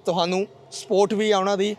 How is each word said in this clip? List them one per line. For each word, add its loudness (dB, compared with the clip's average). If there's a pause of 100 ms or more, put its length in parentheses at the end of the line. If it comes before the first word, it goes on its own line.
ਤੁਹਾਨੂੰ 0 (240)
ਸਪੋਰਟ 0
ਵੀ 0
ਆ 4
ਉਹਨਾਂ 0
ਦੀ। -2